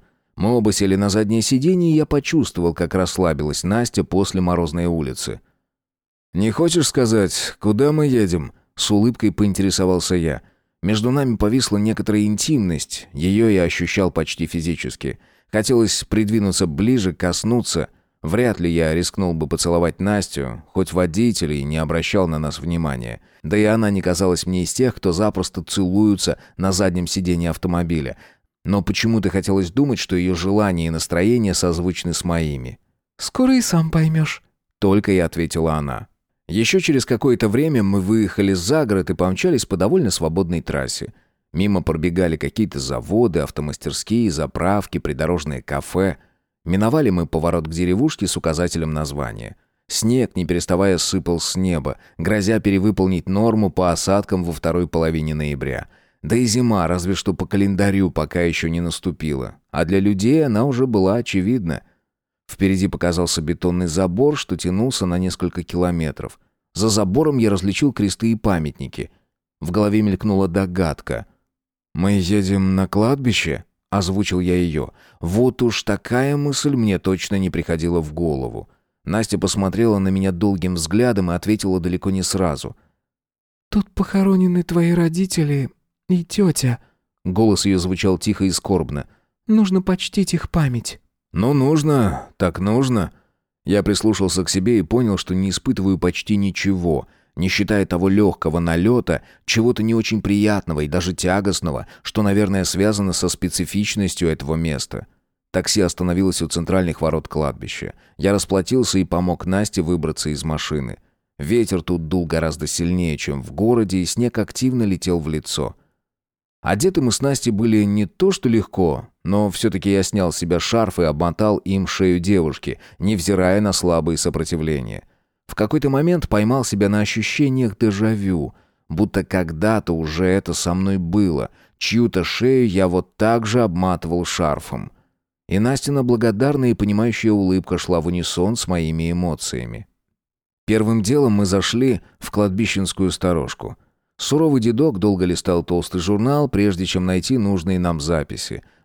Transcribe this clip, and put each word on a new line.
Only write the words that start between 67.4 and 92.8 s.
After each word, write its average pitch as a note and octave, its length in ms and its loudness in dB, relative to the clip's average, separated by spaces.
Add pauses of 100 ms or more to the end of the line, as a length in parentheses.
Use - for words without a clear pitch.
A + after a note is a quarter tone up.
различил G2+ 420 0
кресты G#2+ 400 0
и A2 40 0
памятники. D2+ 760 -4 (500)
В D#2 100 -6
голове G#2 320 2
мелькнула G2 460 2
догадка. F2 800 -2 (680)
«Мы F#2+ 180 2
едем F#2+ 600 2
на F#2+ 140 2
кладбище?» — A2+ 760 0 (260)
озвучил F#2+ 500 0
я F2+ 160 2
её. D#2 340 -2 (300)
«Вот A2 420 2
уж A#2 220 0
такая B2+ 520 -2
мысль C#3+ 380 -2
мне G#2+ 240 2
точно F#2+ 400 -2
не F#2 120 -2
приходила E2+ 500 -2
в D2+ 120 -6
голову». C2+ 560 -4 (360)
Настя G2+ 340 -2
посмотрела G2 600 0
на F#2+ 100 0
меня F#2+ 240 0
долгим F2+ 420 0
взглядом F#2+ 560 0
и E2+ 40 -2
ответила F#2+ 440 0
далеко F2+ 320 -2
не F#2+ 120 -2
сразу. E2+ 540 -2 (920)
«Тут G#3 200 0
похоронены F#3 720 2
твои E3+ 280 2
родители E3 800 0 (380)
и F3 160 2
тётя». D3 560 0 (440)
Голос G2 400 2
её G2 140 4
звучал F#2 400 0
тихо G2 260 -2
и F#2+ 60 2
скорбно. D2 580 -2 (380)
«Нужно G3+ 340 4
почтить F#3 540 -2
их - 160 -4
память». B2+ 500 -2 (340)
«Ну, A2+ 180 2
нужно, C#3+ 840 2
так F2+ 240 0
нужно». A2+ 520 0 (520)